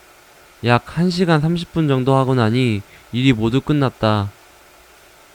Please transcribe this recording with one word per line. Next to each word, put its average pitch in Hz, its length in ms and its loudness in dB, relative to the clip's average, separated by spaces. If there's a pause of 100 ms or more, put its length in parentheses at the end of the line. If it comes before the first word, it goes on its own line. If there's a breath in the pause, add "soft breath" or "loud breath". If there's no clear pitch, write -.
(640)
약 120 320 0
한 175 140 0
시간 170 280 0
삼십 170 340 -4
분 160 140 0
정도 131 280 0
하고 131 180 0
나니 117 480 0 (300 loud breath)
일이 131 200 2
모두 113 300 0
끝났다. 110 680 -2 (1040)